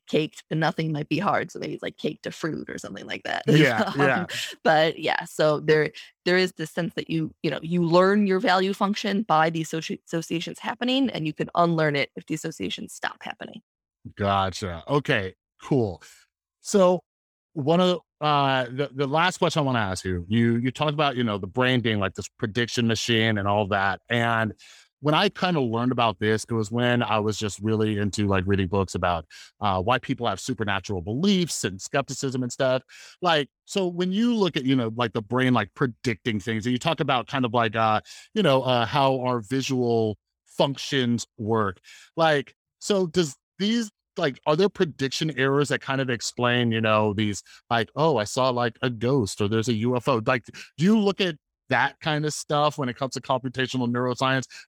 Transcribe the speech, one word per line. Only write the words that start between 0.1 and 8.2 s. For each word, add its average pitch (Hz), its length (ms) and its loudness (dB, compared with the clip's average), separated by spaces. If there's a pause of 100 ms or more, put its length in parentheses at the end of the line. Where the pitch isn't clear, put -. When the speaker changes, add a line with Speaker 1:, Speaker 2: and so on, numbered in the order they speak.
Speaker 1:
to 160 60 -4
nothing 160 380 0
might 147 160 -6
be 156 100 0
hard, 151 320 0
so - 80 -12
maybe - 140 -6
it's, - 100 -12
like, - 140 -10
cake - 240 -8
to 175 100 -8
fruit - 380 -8
or - 80 -10
something - 280 -14
like - 180 -10
that. 85 240 -6
<laughs> - 0 -
Speaker 2:
Yeah, 131 360 4 (160)
Speaker 1:
Um, 127 260 2
Speaker 2:
yeah. - 20 -10 (360)
Speaker 1:
but 160 360 4
yeah, 156 260 -2
so 151 340 0
there, 151 320 2 (320)
there 180 140 2
is 185 160 2
this 160 180 -10
sense 170 220 -4
that - 160 -6
you, 160 240 -2 (100)
you 156 80 0
know, 151 100 -4
you 170 220 0
learn 190 440 4